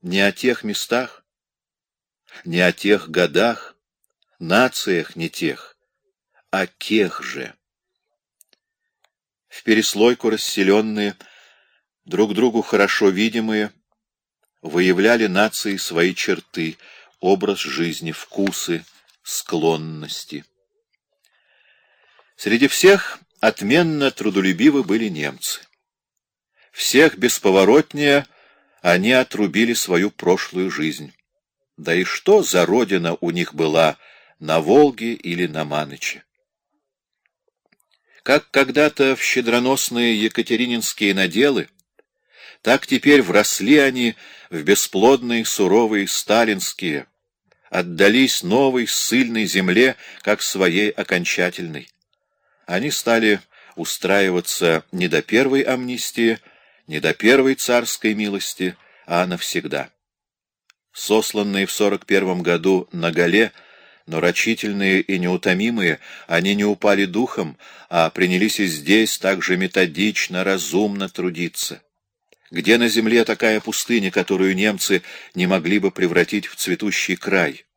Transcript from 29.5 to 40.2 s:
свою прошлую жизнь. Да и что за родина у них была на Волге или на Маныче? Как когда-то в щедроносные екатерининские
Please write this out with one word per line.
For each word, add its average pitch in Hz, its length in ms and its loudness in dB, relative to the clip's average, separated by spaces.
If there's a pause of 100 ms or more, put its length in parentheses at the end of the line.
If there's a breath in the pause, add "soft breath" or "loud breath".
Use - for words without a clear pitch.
свою 95 340 0
прошлую 92 640 -2
жизнь. 76 420 -8 (640)
Да 85 160 -4
и 92 100 0
что - 380 2
за 87 240 2
родина 92 560 0
у 85 80 -2
них 85 240 -4
была 78 460 0 (400 soft breath)
на 80 220 -2
Волге 117 520 4
или 87 320 -4
на 78 180 -6
Маныче? 71 600 -8 (2000 soft breath)
Как 143 280 2
когда-то 139 680 2
в - 40 -8
щедроносные 120 920 0
екатерининские 110 1000 -2